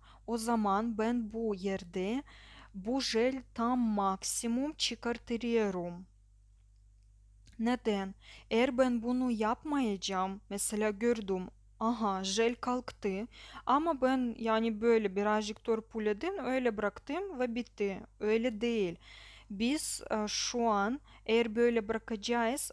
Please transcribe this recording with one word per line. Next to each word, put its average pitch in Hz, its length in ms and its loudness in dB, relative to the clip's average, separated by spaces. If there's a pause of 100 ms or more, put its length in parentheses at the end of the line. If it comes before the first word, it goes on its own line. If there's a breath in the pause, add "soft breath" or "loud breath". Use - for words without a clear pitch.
(280 loud breath)
o 233 100 -2
zaman 220 600 2
ben 220 360 0
bu 226 220 0
yerde 190 680 -2 (500 loud breath)
bu 226 280 -2
jel 247 420 0 (100)
tam 247 260 0
maksimum 233 960 0
çıkartıyorum. 220 1300 -2 (1500)
Neden? 220 560 0 (360 loud breath)
Eğer 240 260 2
ben 247 240 4
bunu 247 300 0
yapmayacağım, 208 1160 -2
mesela 208 400 -2
gördüm, 202 580 0 (320)
aha, 220 440 0
jel 226 320 2
kalktı 233 720 -4 (380 loud breath)
ama 294 360 2
ben 254 380 2
yani 220 420 2
böyle 220 340 4
birazcık 214 480 0
törpüledim, 220 760 -2
öyle 247 380 0
bıraktım 285 600 -4
ve 240 160 0
bitti. 202 460 -4 (180)
Öyle 220 420 0
değil. 214 340 2 (540 loud breath)
Biz, 233 640 -2
e, 214 160 0
şu 233 400 0
an 214 340 2 (240 loud breath)
eğer 226 300 2
böyle 233 320 4
bırakacağız, 226 840 -2